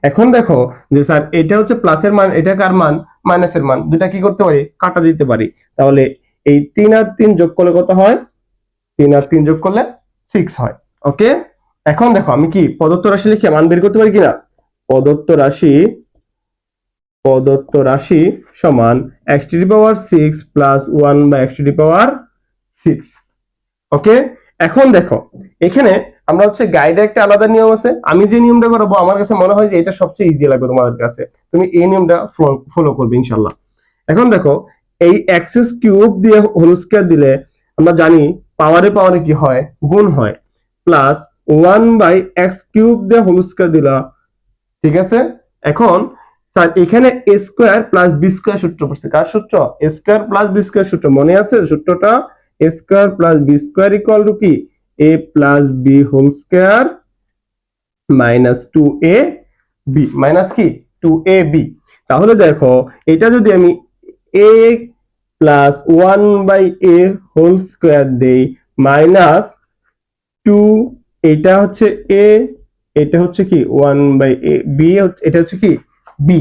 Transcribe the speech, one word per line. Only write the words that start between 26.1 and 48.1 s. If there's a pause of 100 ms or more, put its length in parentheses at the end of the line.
আমরা
হচ্ছে
গাইডে
একটা
আলাদা
নিয়ম
আছে, (100)
আমি
যে
নিয়মটা
করাবো,
আমার
কাছে
মনে
হয়
যে
এটা
সবচেয়ে
ইজি
লাগবে
তোমাদের
কাছে, (260)
তুমি
এই
নিয়মটা (100)
ফলো, (100)
ফলো
করবে
ইনশাল্লাহ। (540)
এখন
দেখো, (320)
এই
এক্স (280)
কিউব
দিয়ে
হোল
স্কয়ার
দিলে (400)
আমরা
জানি (160)
পাওয়ারে
পাওয়ারে
কি
হয়? (220)
গুণ
হয়, (500)
প্লাস (320)
one (120)
by (140)
এক্স (100)
কিউব
দিয়ে
হোল
স্কয়ার
দিলা, (720)
ঠিক
আছে? (320)
এখন (440)
স্যার,
এখানে
এ
স্কয়ার
প্লাস